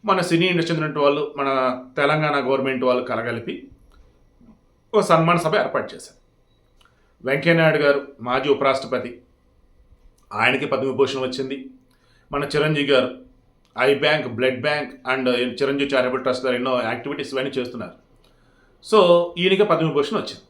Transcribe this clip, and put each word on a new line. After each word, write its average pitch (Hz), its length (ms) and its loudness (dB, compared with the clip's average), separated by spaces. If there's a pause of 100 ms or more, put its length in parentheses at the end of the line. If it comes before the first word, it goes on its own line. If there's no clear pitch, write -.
మన 190 160 0
సినీ 170 260 2
ఇండస్ట్రీ 165 300 0
చెందినటువంటి 151 280 -2
వాళ్ళు, 143 340 0
మన 131 420 -2 (160)
తెలంగాణ 151 400 0
గవర్నమెంట్ 131 480 -2
వాళ్ళు 127 180 2
కలగలిపి 117 640 -8 (1300)
ఓ 208 60 4
సన్మాన 165 360 4
సభ 160 200 0
ఏర్పాటు - 380 -4
చేశారు. - 300 -20 (1000)
వెంకయ్యనాయుడు 156 520 2
గారు, 143 300 2 (120)
మాజీ 131 300 -2
ఉపరాష్ట్రపతి, 123 720 0 (1080)
ఆయనకి 123 340 0
పద్మవిభూషణ్ 135 560 -2
వచ్చింది. 131 480 -8 (640)
మన 143 120 -4
చిరంజీవి 147 480 0
గారు 127 260 2 (600)
ఐ 135 160 4
బ్యాంక్, 147 340 0
బ్లడ్ 127 320 -2
బ్యాంక్ 147 340 -4 (200)
and 131 200 0
చిరంజీవి 139 560 -2
చారిటబుల్ 127 320 0
ట్రస్ట్ 127 200 -2
ద్వారా 127 140 -2
ఎన్నో 123 260 -2
యాక్టివిటీస్ 127 520 -6
ఇవన్నీ 135 160 -4
చేస్తున్నారు. 120 420 -8 (1040)
So 175 320 6 (120)
ఈయనకి 190 260 4
పద్మవిభూషణ్ 156 540 0
వచ్చింది. - 320 -8